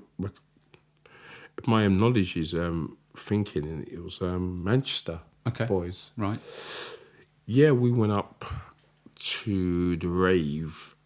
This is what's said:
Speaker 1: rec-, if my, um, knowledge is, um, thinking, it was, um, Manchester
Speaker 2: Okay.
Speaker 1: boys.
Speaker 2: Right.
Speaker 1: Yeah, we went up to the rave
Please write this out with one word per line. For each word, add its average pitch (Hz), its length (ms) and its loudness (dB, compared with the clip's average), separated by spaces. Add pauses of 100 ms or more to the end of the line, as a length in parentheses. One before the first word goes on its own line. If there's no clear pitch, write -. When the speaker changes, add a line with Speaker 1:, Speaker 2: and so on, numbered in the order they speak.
(200)
Speaker 1:
rec-, 101 120 -4 (1300)
if - 100 -12
my, 110 180 6
um, 98 80 6
knowledge 104 420 4
is, 80 180 -2
um, 85 440 -2 (200)
thinking, 80 720 -4
it 85 140 -12
was, 87 180 -12
um, 90 420 -2
Manchester 101 560 -2 (280)
Speaker 2:
Okay. 117 180 -2
Speaker 1:
boys. 92 520 -4
Speaker 2:
Right. 107 220 -4 (1040)
Speaker 1:
Yeah, 139 260 6
we 123 200 4
went 110 200 4
up - 320 -4 (760)
to 90 760 0
the 87 120 -2
rave 85 880 0 (100)